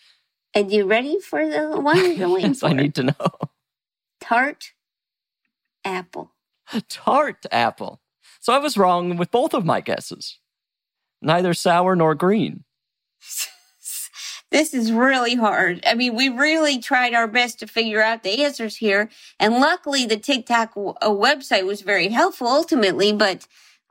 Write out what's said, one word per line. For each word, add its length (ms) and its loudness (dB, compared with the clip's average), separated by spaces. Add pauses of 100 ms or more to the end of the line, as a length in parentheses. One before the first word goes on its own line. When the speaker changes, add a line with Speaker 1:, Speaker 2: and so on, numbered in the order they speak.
(560)
Speaker 1:
And 160 0
you 140 2
ready 360 0
for 280 -4
the 320 -4
one 360 2
you're 120 -2
Speaker 2:
<laughs> 60 2
Speaker 1:
waiting 160 0
Speaker 2:
Yes, 100 -4
Speaker 1:
for? 60 -2
Speaker 2:
I 80 2
need 220 0
to 80 -2
know. 240 -2 (920)
Speaker 1:
Tart 520 -2 (1120)
apple. 480 -10 (560)
Speaker 2:
Tart 600 -2
apple. 500 -2 (400)
So 120 0
I 60 4
was 180 -2
wrong 400 2
with 140 -2
both 240 2
of 100 0
my 160 2
guesses. 580 -8 (840)
Neither 320 2
sour 420 2
nor 180 4
green. 500 0 (560)
<laughs> 240 -10 (1040)
Speaker 1:
This 240 0
is 180 0
really 420 2
hard. 520 0
I 80 2
mean, 200 -2
we 140 0
really 500 0
tried 360 0
our 120 2
best 340 -2
to 60 -14
figure 360 -2
out 200 -2
the 220 -2
answers 320 -4
here. 320 0 (320)
And 140 4
luckily, 500 2
the 140 -2
TikTok 560 -2
w-, 260 -6
uh, 80 2
website 560 0
was 160 -6
very 280 0
helpful 400 0
ultimately, 680 2
but 320 0 (440)